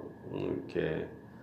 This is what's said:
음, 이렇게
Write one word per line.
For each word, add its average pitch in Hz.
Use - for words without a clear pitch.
음, -
이렇게 82